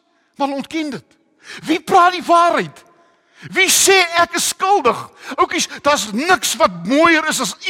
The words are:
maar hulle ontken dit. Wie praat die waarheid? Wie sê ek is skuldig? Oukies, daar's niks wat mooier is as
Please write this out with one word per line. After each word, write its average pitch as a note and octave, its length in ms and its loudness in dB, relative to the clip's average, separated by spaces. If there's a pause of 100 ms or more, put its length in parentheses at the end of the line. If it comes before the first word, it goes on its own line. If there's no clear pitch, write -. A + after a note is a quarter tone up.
(360)
maar C#4 120 -4
hulle C#4 140 -6
ontken D4+ 360 -8
dit. - 200 -20 (480)
Wie D#4+ 160 -2
praat F4+ 360 4
die D4 80 -10
waarheid? E4 580 0 (680)
Wie F4 240 0
sê - 220 4 (260)
ek E4+ 160 -2
is - 160 -4
skuldig? F#4 460 0 (420)
Oukies, F4+ 240 -2 (160)
daar's A3 320 0
niks E4 480 0
wat F3+ 240 0
mooier D#4 440 4
is B3+ 120 -4
as A3+ 140 -6 (140)